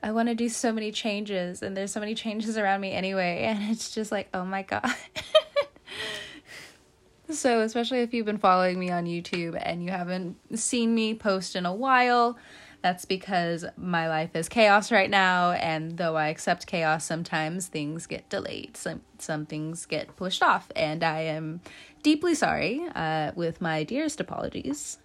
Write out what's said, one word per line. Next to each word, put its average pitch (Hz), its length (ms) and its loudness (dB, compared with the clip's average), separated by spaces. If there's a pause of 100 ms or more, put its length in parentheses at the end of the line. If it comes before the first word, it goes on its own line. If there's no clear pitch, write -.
I 214 80 -2
wanna 233 240 2
do 233 140 0
so 233 220 0
many 214 200 -2
changes, 202 680 -4
and 196 140 -6
there's 196 160 -4
so - 80 -4
many 208 160 -4
changes 220 420 -4
around 196 240 2
me 190 100 -4
anyway, 180 520 0
and 214 280 0
it's - 220 -4
just 220 180 -4
like, 202 220 -4
oh 185 120 -2
my 190 180 -4
God. 214 260 -2
<laughs> - 60 -2 (2250)
So, 262 300 2
especially 233 400 0
if 240 140 0
you've 233 120 0
been 214 120 -2
following 185 420 6
me 180 100 -2
on 175 160 0
YouTube 170 560 -4
and 175 220 -4
you 180 80 -4
haven't 180 460 -4 (200)
seen 233 380 2
me 220 180 2
post 190 440 0
in 180 80 -2
a 180 80 0
while, 247 640 4 (440)
that's 180 220 0
because 175 640 -2 (100)
my 170 320 -2
life 160 260 0
is 165 140 -2
chaos 214 460 6
right 190 160 6
now, 185 420 6
and 165 460 -2
though 165 180 0
I 156 140 2
accept 175 380 -2
chaos, 160 360 0
sometimes 165 640 -4
things 156 400 -6
get - 220 -10
delayed. - 480 -6
Some, 170 240 -8 (180)
some 151 260 -6
things 156 400 -8
get - 300 -6
pushed 190 260 -2
off, 208 320 2
and 156 300 0
I 160 180 0
am 160 380 -4 (420)
deeply 311 320 4
sorry, 190 640 0
uh, 156 400 0
with 165 240 -2
my 160 240 0
dearest 277 380 -4
apologies. - 840 -6